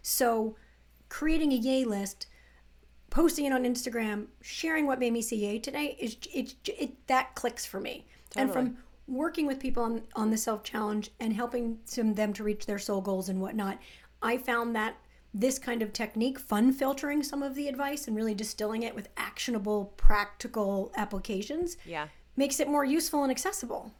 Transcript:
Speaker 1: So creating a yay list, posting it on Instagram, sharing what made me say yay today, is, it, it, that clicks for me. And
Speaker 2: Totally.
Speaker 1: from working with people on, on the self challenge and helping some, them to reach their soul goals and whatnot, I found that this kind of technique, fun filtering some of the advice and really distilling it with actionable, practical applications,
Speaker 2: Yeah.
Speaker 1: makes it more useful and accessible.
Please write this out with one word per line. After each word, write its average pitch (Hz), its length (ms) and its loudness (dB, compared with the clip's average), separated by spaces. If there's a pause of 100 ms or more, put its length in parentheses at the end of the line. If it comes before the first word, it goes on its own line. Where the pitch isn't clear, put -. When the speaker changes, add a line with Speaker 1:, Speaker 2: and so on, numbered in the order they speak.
Speaker 1:
So 226 560 2 (540)
creating 311 420 4
a 254 40 4
yay 262 280 2
list, 202 440 -4 (800)
posting 311 360 4
it 269 60 2
on 254 120 2
Instagram, 226 600 -2 (160)
sharing 320 440 -2
what 262 120 0
made 247 140 2
me 233 100 0
say 226 140 -4
yay 208 220 -2
today, 285 400 -6
is, 220 180 -6 (180)
it, - 200 -4 (120)
it, - 400 -8
that 262 280 0
clicks - 300 -6
for - 160 -8
me. - 240 -10 (320)
And 269 140 2
Speaker 2:
Totally. 262 160 0
Speaker 1:
from 247 120 -6 (300)
working 302 380 -2
with 269 140 -2
people 254 240 2
on, 226 180 -4 (120)
on 220 160 0
the 226 60 2
self 220 280 -2
challenge 214 460 -4 (100)
and 226 120 -2
helping 240 520 -4
some, 220 300 0
them 208 200 0
to 214 100 -8
reach 208 220 -2
their 202 120 -2
soul 196 220 -2
goals 190 280 -2
and 190 120 -2
whatnot, 196 380 -4 (440)
I 233 140 0
found 233 400 -2
that 220 200 -2 (360)
this 254 260 2
kind 240 240 -4
of 214 100 -4
technique, 233 460 -2
fun 220 340 4
filtering 277 500 0
some 285 200 -4
of 277 120 -4
the 285 140 -4
advice 277 380 -4
and 220 100 -2
really 220 180 0
distilling 214 480 -4
it 233 120 -6
with 202 220 -10
actionable, 208 800 -4
practical 202 1000 8
applications, 214 800 -4 (100)
Speaker 2:
Yeah. 156 220 -6 (280)
Speaker 1:
makes 277 240 2
it 277 80 0
more 294 160 2
useful 294 380 0
and 269 80 2
accessible. 254 680 -4